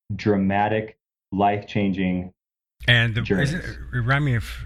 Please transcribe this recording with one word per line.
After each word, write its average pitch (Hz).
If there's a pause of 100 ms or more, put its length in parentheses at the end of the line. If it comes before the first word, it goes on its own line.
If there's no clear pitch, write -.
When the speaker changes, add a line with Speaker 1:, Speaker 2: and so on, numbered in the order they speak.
(140)
Speaker 1:
dramatic, 104 (340)
life-changing 95 (540)
Speaker 2:
And 117
the, 120
Speaker 1:
journeys. 143
Speaker 2:
isn't, 165 (140)
remind 131
me 131
if, -